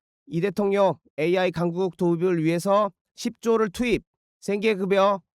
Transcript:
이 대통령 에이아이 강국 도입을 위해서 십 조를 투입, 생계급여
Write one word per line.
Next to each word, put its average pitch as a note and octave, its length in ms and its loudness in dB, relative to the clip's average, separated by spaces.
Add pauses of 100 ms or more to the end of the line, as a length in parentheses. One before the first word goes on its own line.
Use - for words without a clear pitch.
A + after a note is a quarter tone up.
(260)
이 E3+ 140 -4
대통령 G3 540 2 (240)
에이아이 F3+ 320 0
강국 E3+ 480 -4
도입을 E3+ 440 0
위해서 G3 480 0 (240)
십 - 280 -8
조를 A3 260 0
투입, A3 360 -2 (340)
생계급여 G3 800 0 (180)